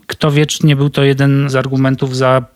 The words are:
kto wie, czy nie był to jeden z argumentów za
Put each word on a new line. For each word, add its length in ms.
kto 240
wie, 140
czy 200
nie 100
był 140
to 140
jeden 460
z 60
argumentów 600
za 300